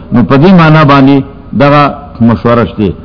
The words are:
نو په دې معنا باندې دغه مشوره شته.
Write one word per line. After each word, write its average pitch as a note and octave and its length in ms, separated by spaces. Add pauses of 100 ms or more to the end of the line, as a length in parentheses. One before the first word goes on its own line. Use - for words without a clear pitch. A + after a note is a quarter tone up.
(120)
نو A#2+ 100
په C3+ 140
دې D#3 140 (100)
معنا D#3 240
باندې C#3 320 (360)
دغه C#3+ 300 (380)
مشوره A#2 440
شته. G2+ 280 (120)